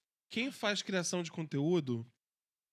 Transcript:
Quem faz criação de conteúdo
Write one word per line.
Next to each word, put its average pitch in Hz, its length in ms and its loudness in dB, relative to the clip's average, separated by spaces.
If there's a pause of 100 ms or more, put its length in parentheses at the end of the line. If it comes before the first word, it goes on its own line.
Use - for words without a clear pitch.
(300)
Quem 247 200 -2
faz 208 300 0
criação 180 420 0
de 160 80 -4
conteúdo 143 800 0 (640)